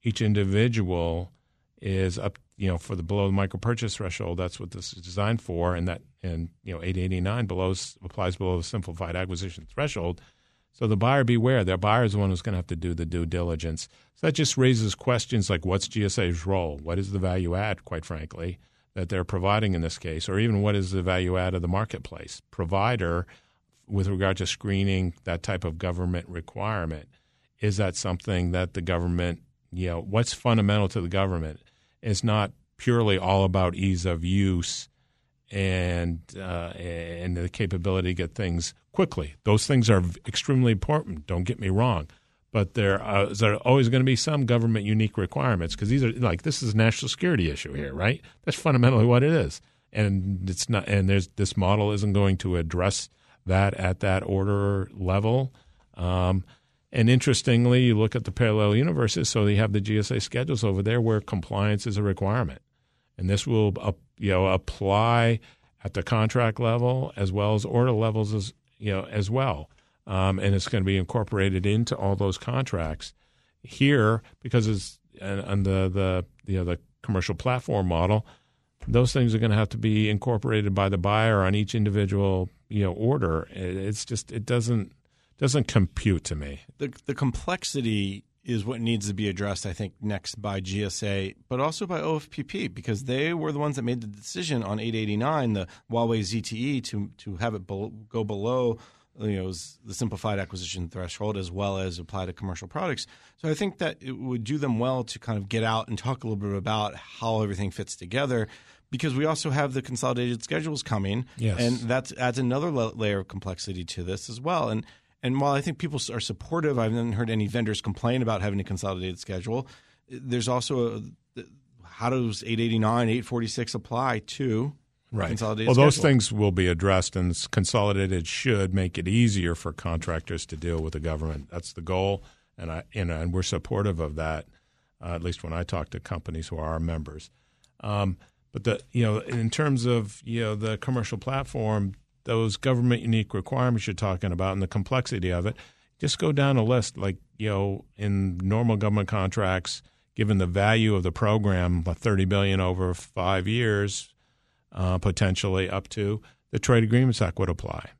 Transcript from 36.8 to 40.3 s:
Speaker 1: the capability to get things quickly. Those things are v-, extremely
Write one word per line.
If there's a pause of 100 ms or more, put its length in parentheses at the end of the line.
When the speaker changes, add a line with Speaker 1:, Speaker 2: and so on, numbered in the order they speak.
Speaker 1:
the
capability
to
get
things (180)
quickly.
Those
things
are
v-,
extremely